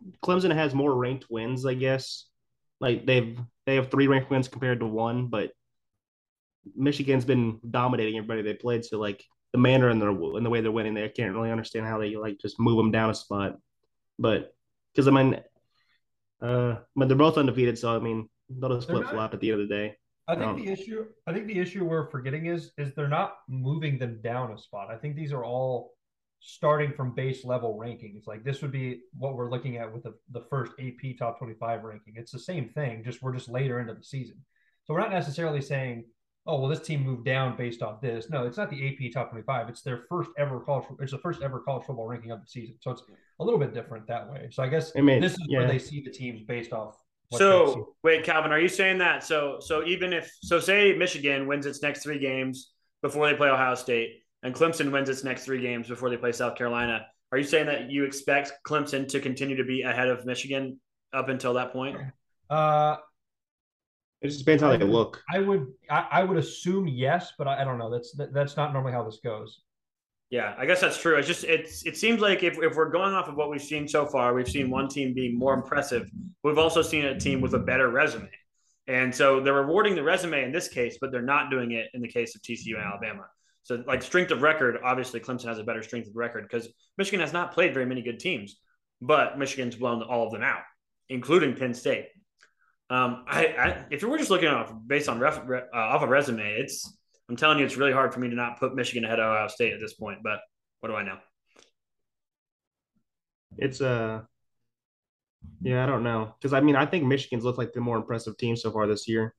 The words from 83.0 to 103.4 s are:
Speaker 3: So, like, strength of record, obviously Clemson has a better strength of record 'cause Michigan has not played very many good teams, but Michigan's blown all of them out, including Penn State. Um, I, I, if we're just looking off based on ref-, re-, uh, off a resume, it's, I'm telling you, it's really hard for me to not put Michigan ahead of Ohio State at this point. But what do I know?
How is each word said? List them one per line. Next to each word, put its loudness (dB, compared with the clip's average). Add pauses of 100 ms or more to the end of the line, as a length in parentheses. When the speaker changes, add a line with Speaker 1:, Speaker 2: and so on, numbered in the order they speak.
Speaker 3:
So, -6
like, 0
strength 2
of 0
record, 4
obviously -2
Clemson -8
has -6
a -8
better -4
strength -8
of -16
record -6
'cause -4 (280)
Michigan 0
has -2
not -2
played 4
very 0
many -4
good -6
teams, -6 (420)
but 4
Michigan's -4
blown 0
all 0
of -4
them -6
out, 0 (460)
including 2
Penn -2
State. -2 (840)
Um, 0
I, 2
I, 2
if -6
we're 0
just 0
looking 4
off 0 (140)
based 0
on -2
ref-, 2
re-, -2
uh, -8
off 2
a 2
resume, 2
it's, -8 (320)
I'm -6
telling 4
you, 2
it's -2
really 2
hard 4
for -10
me -2
to -4
not -4
put -2
Michigan -2
ahead 0
of 4
Ohio 2
State 0
at -8
this -10
point. -10
But -4 (400)
what -8
do -4
I -4
know? -10 (2500)